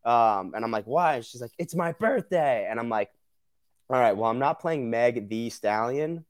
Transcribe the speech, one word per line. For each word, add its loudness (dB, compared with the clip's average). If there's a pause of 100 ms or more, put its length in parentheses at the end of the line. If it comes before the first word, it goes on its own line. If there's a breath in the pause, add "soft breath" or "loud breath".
Um, 4
and -4
I'm -4
like, -2
"Why?" 0
And -8
she's -18
like, -12
"It's -8
my -2
birthday." 0
And -4
I'm -4
like, -2 (800)
"All 4
right, 6
well, 0
I'm -2
not 0
playing -2
Meg 2
Thee -6
Stallion -2